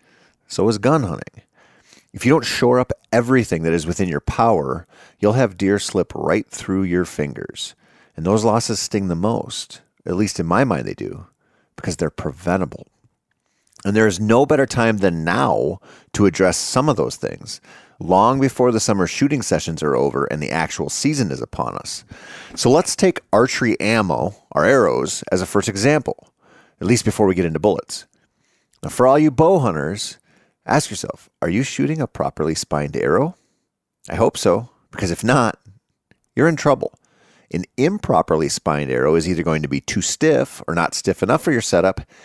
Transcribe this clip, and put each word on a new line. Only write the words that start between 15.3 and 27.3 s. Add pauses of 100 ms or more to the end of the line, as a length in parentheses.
to
address
some
of
those
things, (400)
long
before
the
summer
shooting
sessions
are
over
and
the
actual
season
is
upon
us. (520)
So
let's
take (100)
archery
ammo, (160)
our
arrows,
as
a
first
example, (480)
at
least
before
we